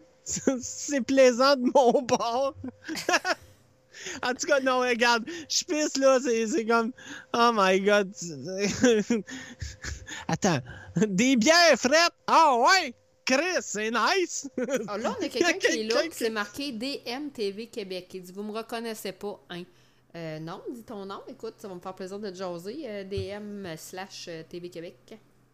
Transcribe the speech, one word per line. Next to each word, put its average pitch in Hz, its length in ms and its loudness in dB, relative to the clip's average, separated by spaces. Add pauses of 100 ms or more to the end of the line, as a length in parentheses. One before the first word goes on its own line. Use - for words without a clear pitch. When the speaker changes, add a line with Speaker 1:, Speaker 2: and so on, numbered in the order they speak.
(240)
Speaker 1:
<laughs> - 360 -4
C'est - 400 -6
plaisant 262 560 6
de 247 180 0
mon 254 280 6
bord. 247 580 0
<laughs> - 40 -12 (1600)
En 247 120 0
tout 277 120 -8
cas, 285 140 4
non, 262 200 2
regarde, 240 440 2 (240)
je - 160 -2
pisse, - 320 -2
là, 269 260 6
c'est, 226 240 0
c'est 226 180 -2
comme, 226 280 2 (420)
oh 240 200 6
my 190 260 4
God. 202 340 4
<laughs> 190 1120 0 (1040)
Attends, 170 320 0 (360)
des 220 400 4
bières 311 400 6
frettes? 320 360 4 (140)
Ah 277 320 6
ouais? 320 360 4 (300)
Chris, 302 360 0
c'est 214 300 -6
nice! 277 680 0
<laughs> 240 320 -4
Speaker 2:
Ah, 202 100 -6
là, 285 200 -4
on 392 40 -6
a - 20 -2
Speaker 1:
Il - 0 -
y - 20 -2
a - 20 -2
Speaker 2:
quelqu'un 339 300 2
qui - 80 0
est 233 180 0
là, 220 100 0
Speaker 1:
quelqu'un 311 140 0
Speaker 2:
qui - 80 -14
s'est 254 100 -4
Speaker 1:
qui 226 40 -2
Speaker 2:
marqué 220 420 -6
D 254 340 -8
M 277 240 -8
T 202 220 -6
V 220 140 -12
Québec. 185 480 -10
Il 185 80 -12
dit, « 180 120 -18
Vous 202 80 -10
me 214 100 -8
reconnaissez 220 600 -8
pas, 202 280 -12 (100)
hein ? » 175 120 -10 (540)
Euh, 160 240 -10
non, 170 200 -12 (120)
dis 233 100 -14
ton 202 240 -12
nom, 196 220 -12
écoute, 226 300 -14
ça 214 100 -14
va 185 60 -12
me - 60 -14
faire 190 140 -12
plaisir 190 240 -12
de 208 120 -10
te 180 60 -12
jaser, 185 500 -10
euh, 202 180 -10
D 196 220 -6
M 202 400 -10 (100)
slash - 520 -14 (200)
T 175 120 -12
V 175 100 -12
Québec. 175 480 -16 (360)